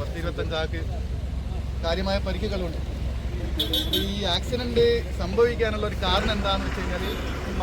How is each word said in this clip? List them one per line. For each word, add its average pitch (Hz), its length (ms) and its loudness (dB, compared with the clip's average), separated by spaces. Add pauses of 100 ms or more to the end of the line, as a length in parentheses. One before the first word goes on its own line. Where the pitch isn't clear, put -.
പത്ത് 147 220 -4
ഇരുപത്തഞ്ച് 165 360 -2
ആൾക്ക് 160 220 -2 (1040)
കാര്യമായ 190 320 2 (100)
പരിക്കുകളുണ്ട്. 190 540 -2 (1200)
ഈ 196 40 0 (300)
ആക്സിഡന്റ് 233 520 2 (360)
സംഭവിക്കാനുള്ള 214 680 2
ഒരു 190 140 -4
കാരണം 208 320 4
എന്താണെന്ന് 196 320 0
വെച്ച് 196 140 -2
കഴിഞ്ഞാൽ 180 220 -2 (420)
ഈ - 160 -2